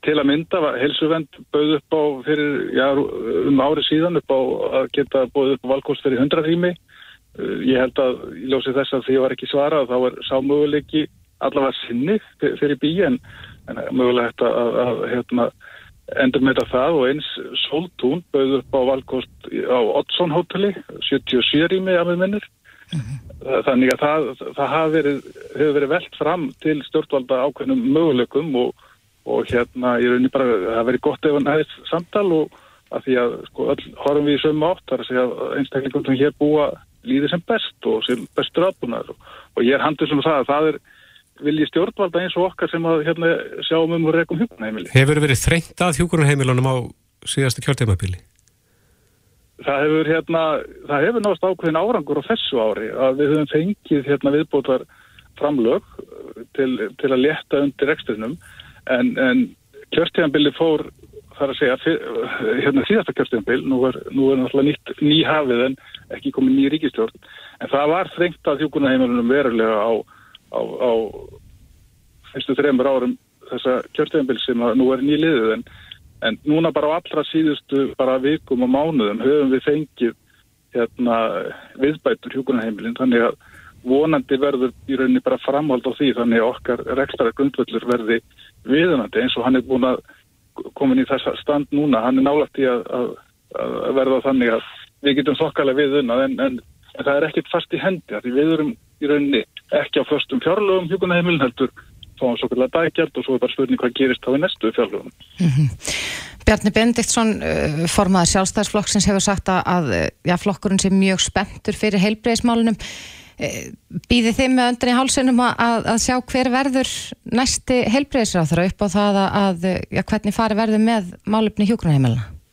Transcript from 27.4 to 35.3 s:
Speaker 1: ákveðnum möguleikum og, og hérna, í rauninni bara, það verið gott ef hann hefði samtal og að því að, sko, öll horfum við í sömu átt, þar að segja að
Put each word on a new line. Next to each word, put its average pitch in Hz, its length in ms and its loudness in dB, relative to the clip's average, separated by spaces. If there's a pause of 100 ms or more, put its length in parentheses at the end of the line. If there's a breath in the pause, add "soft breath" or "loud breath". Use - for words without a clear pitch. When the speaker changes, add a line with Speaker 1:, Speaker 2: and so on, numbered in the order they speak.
Speaker 1:
ákveðnum 135 420 -2
möguleikum 143 680 2
og, 123 320 -2 (400 soft breath)
og 120 240 -2
hérna, 123 480 0
í 120 80 2
rauninni 123 240 2
bara, 135 160 0 (180)
það 113 240 0
verið 123 140 0
gott 143 240 -2
ef 151 80 4
hann 139 160 0
hefði 151 160 2 (200)
samtal 175 440 -2
og 156 300 0 (320 soft breath)
að - 160 -6
því 131 100 2
að, 120 160 0 (100)
sko, - 240 -6
öll 139 180 -2 (100)
horfum 147 340 0
við 143 80 2
í 131 60 -2
sömu 156 260 2
átt, 185 160 -4
þar 123 160 -4
að - 80 -12
segja 127 160 0
að 127 300 -6